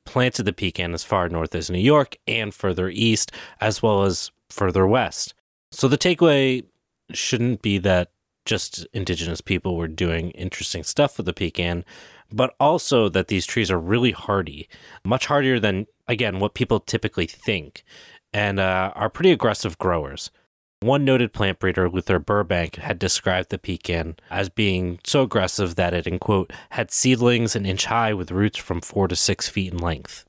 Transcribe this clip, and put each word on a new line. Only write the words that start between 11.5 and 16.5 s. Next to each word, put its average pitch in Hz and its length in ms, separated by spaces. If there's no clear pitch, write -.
but 123 300
also 139 480
that 92 200
these 95 180
trees 101 260
are 90 80
really 110 320
hardy, 85 560
much 117 220
hardier 131 320
than, 101 260
again, 107 320
what 101 140